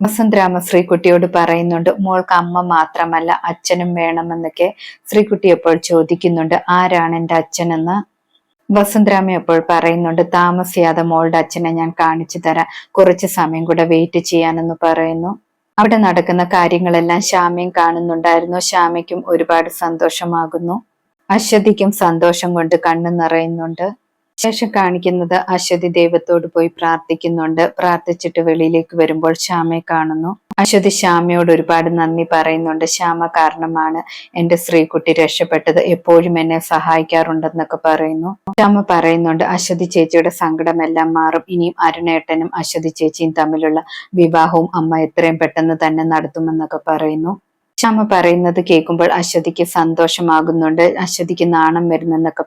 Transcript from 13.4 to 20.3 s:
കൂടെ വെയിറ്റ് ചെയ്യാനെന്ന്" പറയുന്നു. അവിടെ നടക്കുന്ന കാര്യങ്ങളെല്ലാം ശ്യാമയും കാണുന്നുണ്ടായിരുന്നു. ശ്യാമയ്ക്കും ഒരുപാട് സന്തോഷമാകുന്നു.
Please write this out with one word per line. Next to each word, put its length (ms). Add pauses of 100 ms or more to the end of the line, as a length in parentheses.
കൂടെ 180
വെയിറ്റ് 360
ചെയ്യാനെന്ന്" 640
പറയുന്നു. 480 (460)
അവിടെ 200
നടക്കുന്ന 460
കാര്യങ്ങളെല്ലാം 800
ശ്യാമയും 560
കാണുന്നുണ്ടായിരുന്നു. 840
ശ്യാമയ്ക്കും 680
ഒരുപാട് 420
സന്തോഷമാകുന്നു. 1080 (540)